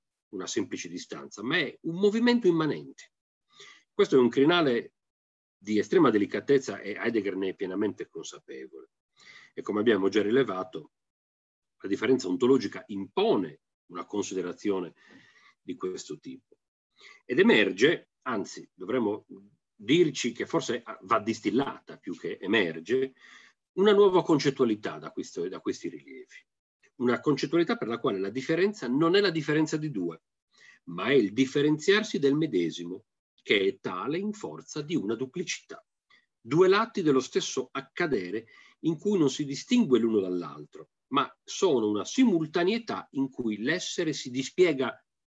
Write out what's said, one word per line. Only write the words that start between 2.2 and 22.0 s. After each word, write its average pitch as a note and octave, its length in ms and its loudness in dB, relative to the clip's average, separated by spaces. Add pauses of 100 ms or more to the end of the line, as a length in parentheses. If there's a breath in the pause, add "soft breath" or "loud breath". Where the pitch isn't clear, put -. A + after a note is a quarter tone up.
immanente. D#3 640 -2 (800 loud breath)
Questo G3 220 4
è C3+ 40 10
un A#2+ 100 6
crinale C3+ 640 2 (640)
di G#2+ 220 -2
estrema D3 320 4
delicatezza G#2 720 0
e G2 180 -10
Heidegger G2 380 -2
ne F#2+ 140 -2
è F2 40 -6
pienamente F#2+ 560 -4
consapevole. - 800 -16 (640 loud breath)
E - 80 -12
come G#2 200 -2
abbiamo G2+ 280 4
già G2+ 140 2
rilevato, G2+ 680 -2 (880)
la F#2+ 60 -10
differenza G2+ 400 0
ontologica G#2+ 600 2
impone G2+ 720 -2 (300)
una F2 140 -10
considerazione F#2 880 -4 (680 soft breath)
di F2+ 140 -10
questo - 420 -10
tipo. - 400 -18 (680 loud breath)
Ed B2+ 140 -4
emerge, C#3 720 4 (140)
anzi G2+ 500 -6
dovremmo G#2 540 -4 (480)
dirci C#3+ 560 0
che - 160 -6
forse - 360 -4 (180)
va G2+ 180 0
distillata G#2+ 760 -4
più F2 200 -12